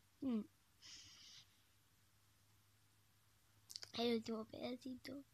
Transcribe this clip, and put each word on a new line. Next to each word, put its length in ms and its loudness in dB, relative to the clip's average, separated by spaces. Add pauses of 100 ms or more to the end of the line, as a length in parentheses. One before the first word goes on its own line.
(200)
Mm. 220 6 (3500)
El 220 6
último 280 0
pedacito. 680 -6 (220)